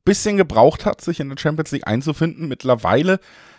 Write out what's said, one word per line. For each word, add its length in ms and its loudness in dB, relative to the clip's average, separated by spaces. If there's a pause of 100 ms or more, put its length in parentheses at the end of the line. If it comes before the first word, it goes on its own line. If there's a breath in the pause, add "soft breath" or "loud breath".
bisschen 320 0
gebraucht 480 4
hat, 160 -2
sich 180 -6
in 120 -6
der 80 -12
Champions 340 -4
League 140 -6
einzufinden, 640 -2
mittlerweile 720 0 (380 soft breath)